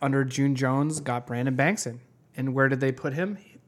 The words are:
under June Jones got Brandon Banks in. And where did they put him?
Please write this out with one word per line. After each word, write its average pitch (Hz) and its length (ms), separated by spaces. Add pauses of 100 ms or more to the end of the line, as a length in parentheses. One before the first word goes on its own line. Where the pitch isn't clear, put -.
under 139 240
June 139 300
Jones 139 460
got 123 260
Brandon 127 300
Banks 165 300
in. 120 120 (380)
And 131 180
where 135 140
did 131 120
they 135 120
put 139 200
him? 185 240 (320)